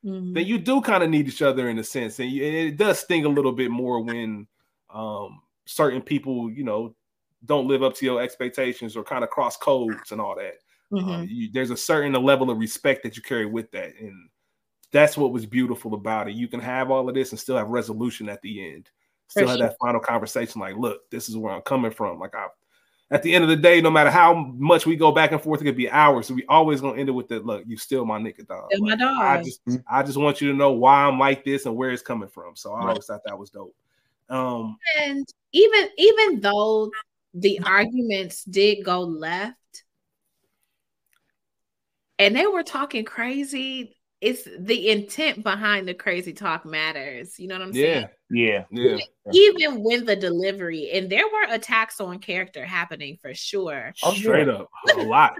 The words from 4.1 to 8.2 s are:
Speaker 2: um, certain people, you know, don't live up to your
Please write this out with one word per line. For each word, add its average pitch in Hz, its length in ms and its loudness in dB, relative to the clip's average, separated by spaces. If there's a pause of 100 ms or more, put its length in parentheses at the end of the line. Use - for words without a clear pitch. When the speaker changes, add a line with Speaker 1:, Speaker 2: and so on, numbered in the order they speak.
Speaker 2:
um, 101 520 -12 (240)
certain 131 360 -2
people, 127 480 -4
you 131 140 -10
know, 113 320 -6 (500)
don't 139 220 0
live 135 160 2
up 127 120 2
to 135 100 -6
your 123 160 0